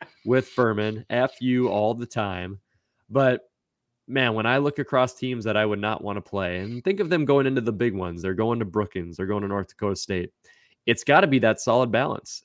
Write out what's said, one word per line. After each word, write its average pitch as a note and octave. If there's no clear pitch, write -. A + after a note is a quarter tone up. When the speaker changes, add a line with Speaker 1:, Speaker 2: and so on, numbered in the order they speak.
Speaker 1:
<laughs> -
Speaker 2:
with B2+
Furman. A2
F B2
U B2
all G#2
the A#2+
time. G2
But, B2+
man, B2
when A2
I B2+
look C#3+
across B2+
teams B2
that G#2+
I G#2+
would G#2
not G#2
wanna G2+
play, F2+
and A#2
think G3
of F3+
them D#3+
going C#3
into C3
the A2+
big G#2+
ones, F2
they're F#2+
going A2+
to A#2
Brookings, F2
they're F#2
going G#2
to G2
North G2
Dakota G2
State. F#2
It's A#2
gotta D#3+
be C3+
that A2
solid A#2+
balance, -